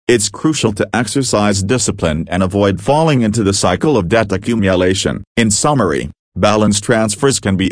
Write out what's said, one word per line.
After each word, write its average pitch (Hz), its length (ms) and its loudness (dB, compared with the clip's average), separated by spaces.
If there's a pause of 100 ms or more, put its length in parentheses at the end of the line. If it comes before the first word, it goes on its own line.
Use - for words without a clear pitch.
It's 120 220 2
crucial 143 460 -2
to - 200 -4
exercise 104 680 0
discipline 95 680 -2
and 90 140 0
avoid 101 380 0
falling 147 400 2
into 110 200 0
the 98 120 2
cycle 98 420 0
of 90 140 0
debt 107 240 0
accumulation. 95 920 0 (140)
In 113 120 2
summary, 90 640 0 (240)
balance 104 460 2
transfers 113 580 0
can 98 160 0
be 92 160 -2